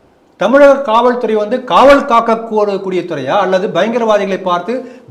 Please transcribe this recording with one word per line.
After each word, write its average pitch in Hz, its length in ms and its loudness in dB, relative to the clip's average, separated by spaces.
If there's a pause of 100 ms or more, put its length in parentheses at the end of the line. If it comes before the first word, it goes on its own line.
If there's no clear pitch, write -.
(360)
தமிழக 269 440 4
காவல்துறை 233 560 0
வந்து 208 280 -4
காவல் 277 400 4
காக்கக்கூடிய 208 1000 -2
துறையா 143 340 -4
அல்லது 185 300 0
பயங்கரவாதிகளை 208 720 -2
பார்த்து 185 480 -6 (200)